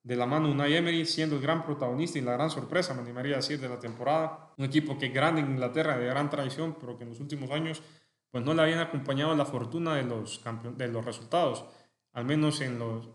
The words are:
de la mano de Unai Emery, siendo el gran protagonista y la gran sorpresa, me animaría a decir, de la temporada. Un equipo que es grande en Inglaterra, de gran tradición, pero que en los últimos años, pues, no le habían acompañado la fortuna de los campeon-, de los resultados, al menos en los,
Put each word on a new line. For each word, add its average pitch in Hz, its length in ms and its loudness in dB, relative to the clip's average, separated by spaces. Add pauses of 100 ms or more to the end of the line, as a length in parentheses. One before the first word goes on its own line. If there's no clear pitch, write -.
de 123 140 -4
la 123 100 2
mano 156 220 4
de 143 60 4
Unai 143 200 4
Emery, 170 320 2
siendo 156 300 0
el 131 60 0
gran 160 220 2
protagonista 143 540 -2
y 135 40 0
la 123 100 0
gran 147 180 2
sorpresa, 156 440 -2
me 127 80 -4
animaría 123 320 -4
a 135 40 2
decir, 143 220 -2
de 127 100 -6
la 123 80 -6
temporada. 135 800 -2
Un 135 80 0
equipo 139 320 2
que 135 100 -2
es 123 60 -4
grande 156 280 4
en 135 100 2
Inglaterra, 131 460 2
de 123 100 0
gran 143 220 0
tradición, 143 500 -4
pero 123 180 -10
que 120 60 -12
en 117 60 -10
los 117 100 -14
últimos 139 320 -6
años, 160 320 -2 (480)
pues, 123 120 -2
no 151 100 2
le 160 100 8
habían 165 160 4
acompañado 147 560 0
la 143 100 4
fortuna 156 500 -2
de 135 80 2
los 117 360 -4
campeon-, 117 380 -8
de 127 100 -2
los 117 180 -2
resultados, 120 600 0 (480)
al 120 120 -4
menos 147 360 2
en 123 180 -2
los, 113 360 -6